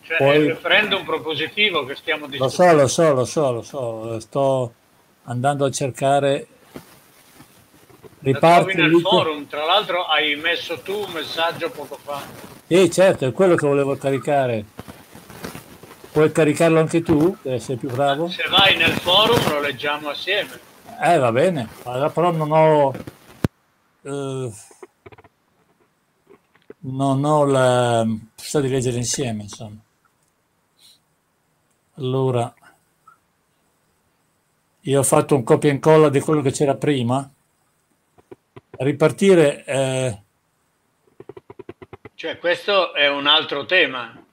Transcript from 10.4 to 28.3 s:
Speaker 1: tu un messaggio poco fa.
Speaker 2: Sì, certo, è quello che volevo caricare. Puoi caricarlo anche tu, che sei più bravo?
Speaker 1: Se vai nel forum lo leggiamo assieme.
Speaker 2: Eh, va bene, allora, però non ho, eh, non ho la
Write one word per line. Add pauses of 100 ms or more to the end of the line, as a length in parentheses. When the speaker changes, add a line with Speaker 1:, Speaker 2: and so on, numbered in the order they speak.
Speaker 1:
tu (120)
un
messaggio
poco
fa. (460)
Speaker 2:
Sì,
certo,
è
quello
che
volevo
caricare. (1500)
Puoi
caricarlo
anche
tu,
che
sei
più
bravo?
Speaker 1:
Se
vai
nel
forum
lo
leggiamo
assieme. (400)
Speaker 2:
Eh,
va
bene, (140)
allora,
però
non
ho, (1120)
eh, (2250)
non
ho
la (320)